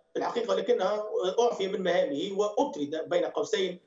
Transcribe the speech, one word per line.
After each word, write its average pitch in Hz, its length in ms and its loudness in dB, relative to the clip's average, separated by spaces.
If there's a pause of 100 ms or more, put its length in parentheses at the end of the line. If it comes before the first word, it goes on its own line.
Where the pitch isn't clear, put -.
(120)
في - 60 -4
الحقيقة، 220 320 -2
ولكنها 208 540 2 (360)
أعفي 226 280 2
من 190 140 -2
مهامه 180 540 2
وأطرد 202 720 0
بين 175 180 2
قوسين 180 640 -2